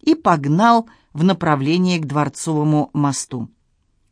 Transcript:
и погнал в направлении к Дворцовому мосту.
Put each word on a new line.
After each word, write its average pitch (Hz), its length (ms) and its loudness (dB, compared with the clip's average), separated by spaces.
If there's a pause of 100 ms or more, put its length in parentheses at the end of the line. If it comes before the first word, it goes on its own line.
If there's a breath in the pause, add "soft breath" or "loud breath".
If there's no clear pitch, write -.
и 311 120 2
погнал 208 760 2 (240 soft breath)
в 151 120 -2
направлении 175 760 0
к 156 80 -6
Дворцовому 151 880 -2
мосту. 135 560 -4 (640)